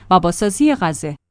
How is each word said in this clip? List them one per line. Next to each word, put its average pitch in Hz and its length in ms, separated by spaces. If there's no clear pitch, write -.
و 185 80
بازسازی 208 560
غزه، 156 400